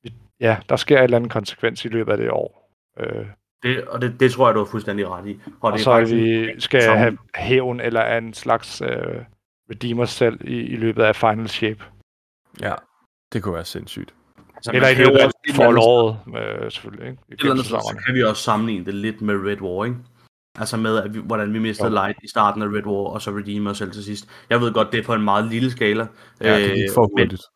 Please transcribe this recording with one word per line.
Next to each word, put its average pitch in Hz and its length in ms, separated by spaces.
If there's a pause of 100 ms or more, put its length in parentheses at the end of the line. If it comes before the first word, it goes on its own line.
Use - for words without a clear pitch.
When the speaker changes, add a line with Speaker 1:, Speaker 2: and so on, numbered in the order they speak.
Speaker 1:
Vi, 117 100 (260)
ja, 113 180 (120)
der 131 60
sker 143 220
et 131 60
eller 120 140
andet 117 140
konsekvens - 540
i - 20
løbet 110 240
af 104 60
det - 140
år. - 380 (300)
Øh. - 260 (380)
Speaker 2:
Det, 123 220
og - 160
det, 123 180
det 127 120
tror 123 160
jeg, 110 80
du 110 40
har 104 60
fuldstændig 101 420
ret 90 200
i. 104 180
Og - 60 (100)
Speaker 1:
Og 110 100
Speaker 2:
det 104 80
er 110 40
Speaker 1:
så 123 80
er 120 80
Speaker 2:
faktisk 113 160
Speaker 1:
vi, 113 460
skal - 200
Speaker 2:
som 110 160
Speaker 1:
have 110 200 (180)
hævn 127 440
eller 117 380
en 113 160
slags, - 480
øh, 127 80 (800)
redeemer 117 360
selv 117 380
i, 123 180
i 120 140
løbet 113 280
af 107 120
Final 110 340
Shape. 110 340 (760)
Speaker 3:
Ja, 101 120 (600)
det 104 100
kunne 95 120
være 85 100
sindssygt. - 480 (420)
Speaker 2:
Altså, - 180
Speaker 1:
Eller 127 140
Speaker 2:
man 131 40
Speaker 1:
i 127 40
Speaker 2:
kan 123 80
jo 131 60
Speaker 1:
løbet 139 100
af 120 60
Speaker 2:
også - 120 (100)
et 143 60
eller 135 140
andet 117 160
Speaker 1:
foråret, 113 800
øh, 110 60
selvfølgelig, 110 400
ikke? 131 180
Speaker 2:
et 104 100
eller 139 120
andet 131 140
sted, 113 140
så 110 100
Speaker 1:
Gennem 104 160
Speaker 2:
kan 127 100
vi 127 80
også 107 200
sammenligne 107 420
det 98 80
lidt 104 280
med 104 140
Red 101 260
War, 95 240
ikke? 123 120 (640)
Altså 110 180
med, 110 200
at 104 160
vi, 110 60
hvordan 107 340
vi 110 60
mister 107 280
Speaker 1:
Jo. 92 60
Speaker 2:
Light 101 300
i 107 40
starten 104 340
af 107 60
Red 104 180
War, 101 280
og 107 80
så 104 100
redeemer 104 400
os 101 60
selv 98 140
til 104 120
sidst. 104 260 (200)
Jeg 120 120
ved 117 120
godt, 107 180
det 117 80
er 110 40
på 117 100
en 110 100
meget 104 220
lille 117 260
skala, 113 360 (340)
Speaker 3:
Ja, 107 180
det 101 160
gik 98 80
Speaker 2:
øh, 98 100
Speaker 3:
for 123 80 (160)
Speaker 2:
men 117 80
Speaker 3:
hurtigt. 92 160 (140)